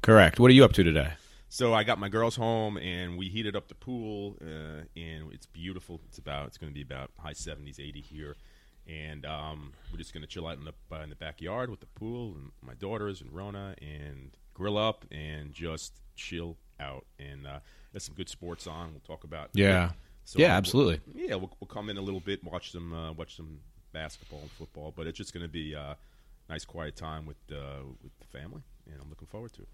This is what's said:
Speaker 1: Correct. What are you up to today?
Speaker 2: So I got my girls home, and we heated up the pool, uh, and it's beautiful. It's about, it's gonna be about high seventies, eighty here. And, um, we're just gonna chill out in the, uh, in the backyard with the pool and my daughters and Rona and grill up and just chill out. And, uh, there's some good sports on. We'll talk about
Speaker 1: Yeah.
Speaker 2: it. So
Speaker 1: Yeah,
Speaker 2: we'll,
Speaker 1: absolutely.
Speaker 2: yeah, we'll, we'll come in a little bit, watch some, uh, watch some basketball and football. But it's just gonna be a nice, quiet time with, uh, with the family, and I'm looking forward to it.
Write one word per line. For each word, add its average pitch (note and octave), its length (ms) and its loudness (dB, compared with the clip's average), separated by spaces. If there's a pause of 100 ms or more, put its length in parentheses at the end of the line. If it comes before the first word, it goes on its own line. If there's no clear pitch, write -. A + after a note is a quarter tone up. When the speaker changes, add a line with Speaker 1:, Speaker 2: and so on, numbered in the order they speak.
Speaker 1:
Correct. G2+ 360 12
What B2 120 12
are B2+ 40 12
you C3 100 12
up G#2+ 100 10
to G2 80 6
today? D2+ 300 4 (360)
Speaker 2:
So A#2 240 2
I G#2+ 120 4
got A2 140 0
my G2+ 100 -4
girls A2+ 280 0
home, A2+ 400 0
and F2+ 400 -6
we F#2 120 -6
heated G#2 280 -4
up - 120 -6
the - 60 -20
pool, G#2+ 680 -8
uh, D#2 400 -12 (140)
and D#2+ 360 -12
it's - 140 -20
beautiful. F2 640 -12
It's - 100 -20
about, C#2+ 300 -8
it's - 100 -20
gonna D2+ 140 -12
be C#2+ 100 -12
about C2 360 -12
high D2+ 140 -12
seventies, C#2+ 480 -14
eighty C#2+ 200 -14
here. D2 360 -14 (500)
And, D#2 400 -12
um, D2+ 460 -10 (180)
we're E2 80 -8
just E2 140 -12
gonna D2+ 140 -12
chill E2 200 -10
out D2+ 120 -10
in C#2+ 60 -14
the, D2+ 100 -14 (200)
uh, D#2 80 -10
in D2+ 60 -12
the D2 80 -16
backyard F#2+ 540 -8
with G2 100 -14
the - 60 -20
pool A2+ 480 -10
and C#2 160 -16 (120)
my B1 120 -16
daughters G2+ 460 -8
and B1+ 120 -16
Rona G2 480 -10
and D2 560 -14 (180)
grill G2+ 220 -2
up A2 340 0
and D2+ 420 -10
just D#2+ 480 -10 (140)
chill E2+ 420 -10 (220)
out. C2+ 280 -12 (120)
And, C#2 280 -14
uh, C#2 140 -12 (320)
there's G2 120 -12
some D2+ 100 -16
good F#2 140 -8
sports - 380 -12
on. E2 260 -10
We'll D2 80 -18
talk - 240 -16
about D2+ 300 -12
Speaker 1:
Yeah. F#2+ 320 8
Speaker 2:
it. F2 60 -2 (320)
So - 160 -2
Speaker 1:
Yeah, E3+ 80 10
Speaker 2:
we'll, F#2 80 6
Speaker 1:
absolutely. G2 440 4 (140)
Speaker 2:
yeah, D#4+ 220 -4
we'll, F#2+ 240 -8
we'll G2+ 80 -14
come G#2+ 220 -10
in G2+ 60 -6
a G2 60 -6
little G2 180 -4
bit, G2 240 -4
watch F2 280 -10
some, E2+ 200 -10
uh, E2 200 -8
watch D#2 240 -12
some D#2 240 -16 (320)
basketball D#2 480 -12
and D2 100 -14
football. D2+ 440 -14
But D#2+ 120 -8
it's E2 100 -8
just - 160 -12
gonna E2+ 160 -10
be D2+ 260 -8
a D2 220 -10 (520)
nice, D#2+ 160 -10
quiet D#2 320 -10
time D#2 280 -10
with, D2+ 140 -14 (140)
uh, C#2 320 -12 (180)
with - 160 -20
the - 80 -20
family, D2 360 -16 (240)
and C#2+ 140 -18
I'm D2 80 -18
looking D#2 200 -18
forward A2 260 -14
to G#2 80 -20
it. - 120 -18